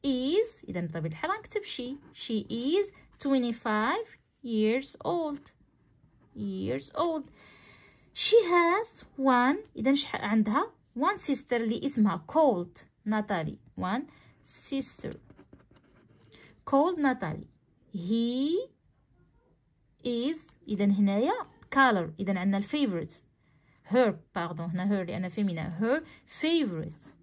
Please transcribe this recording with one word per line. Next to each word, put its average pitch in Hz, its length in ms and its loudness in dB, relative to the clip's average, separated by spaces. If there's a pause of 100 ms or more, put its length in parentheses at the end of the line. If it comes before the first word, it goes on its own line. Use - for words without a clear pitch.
Is، 285 600 0
إذا 180 120 -4
بطبيعة 160 300 -4
الحال 311 200 -4
غنكتب 427 300 -4
she. 262 360 -6 (160)
She - 360 -4
is 311 420 0 (320)
twenty-five 240 840 0 (360)
years 233 520 0 (100)
old. 311 460 -2 (840)
Years 208 600 -6
old. 320 280 -2 (920)
She - 240 6 (160)
has 359 500 2 (140)
one، 262 400 4 (180)
إذا 254 180 2
شح-، - 220 -2
عندها 220 560 2 (280)
one 370 180 2
sister - 360 -2
اللي 233 320 -2
اسمها 208 460 2
called 220 460 2 (320)
Natalie. 208 480 -2 (240)
One 202 220 -2 (680)
sister - 440 -6 (1500)
called 330 320 4
Natalie. 254 500 -2 (460)
He 233 600 -2 (1500)
is، 247 320 -2 (300)
إذا 202 180 0
هنايا 202 480 4 (420)
color، 220 340 4 (100)
إذا 190 200 -2
عندنا 196 180 0
الفيفوريت. 202 560 -2 (800)
Her، 233 220 4 (220)
باردون، 170 340 -4
هنا 180 160 -2
her 196 220 0
لأن 180 220 -6
فيمينا. 175 500 -4
Her 262 240 2 (380)
favorite. 202 680 -2 (120)